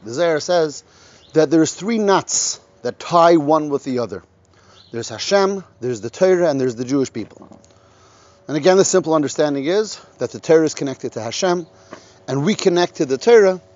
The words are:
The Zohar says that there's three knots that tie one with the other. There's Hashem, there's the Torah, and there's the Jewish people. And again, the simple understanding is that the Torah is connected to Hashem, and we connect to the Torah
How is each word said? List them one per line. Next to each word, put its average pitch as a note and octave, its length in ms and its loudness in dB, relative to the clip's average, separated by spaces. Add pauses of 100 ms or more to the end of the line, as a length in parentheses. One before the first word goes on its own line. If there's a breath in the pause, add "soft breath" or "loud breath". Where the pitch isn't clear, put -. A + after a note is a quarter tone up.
The A2+ 80 -14
Zohar D#3+ 280 -2
says D#3+ 440 -2 (480 soft breath)
that D3+ 180 2
there's D#3+ 220 2
three A3 260 -4
knots - 600 0 (220)
that A#2+ 160 -8
tie E3+ 400 4
one D3+ 320 0
with C#3 140 -4
the B2+ 160 -4
other. G#2 220 -8 (720 soft breath)
There's A#2 160 -10
Hashem, G3 560 -2 (160)
there's A#2 220 -6
the A#2 80 -8
Torah, F3+ 400 2
and C#3 100 -2
there's B2+ 160 -2
the B2 80 -8
Jewish C3 260 -2
people. - 480 -14 (880 soft breath)
And C#3+ 100 -6
again, F3+ 200 4
the F#3+ 80 6
simple D#3+ 300 0
understanding C#3+ 500 -2
is G3 340 -4 (200)
that B2 120 -6
the A2 100 -14
Torah D#3+ 240 4
is D3+ 100 -2
connected C3 380 -8
to A2+ 100 -10
Hashem, F3 440 -4 (600 loud breath)
and C#3 160 -4
we G3 100 0
connect F3 420 0
to D#3+ 100 -2
the C3 100 -2
Torah G3 460 4 (120)